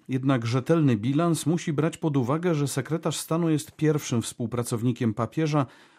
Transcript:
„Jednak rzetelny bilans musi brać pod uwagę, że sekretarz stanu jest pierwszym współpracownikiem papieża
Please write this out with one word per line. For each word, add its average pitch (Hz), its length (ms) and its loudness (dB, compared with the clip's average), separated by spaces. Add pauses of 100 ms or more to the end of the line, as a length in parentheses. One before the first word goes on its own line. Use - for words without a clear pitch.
„Jednak 131 380 0
rzetelny 131 520 4
bilans 147 480 0
musi 165 280 0
brać 151 240 -2
pod 151 200 0
uwagę, 160 380 0
że 143 120 0
sekretarz 151 500 -4
stanu 165 320 -2
jest 151 220 0
pierwszym 151 500 0
współpracownikiem 117 920 -2
papieża 147 520 0 (340)